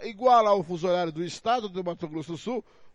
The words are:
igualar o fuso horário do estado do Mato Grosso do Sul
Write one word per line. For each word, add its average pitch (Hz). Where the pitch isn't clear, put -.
igualar 220
o 196
fuso 175
horário 175
do 160
estado 220
do 185
Mato 170
Grosso 156
do 156
Sul 233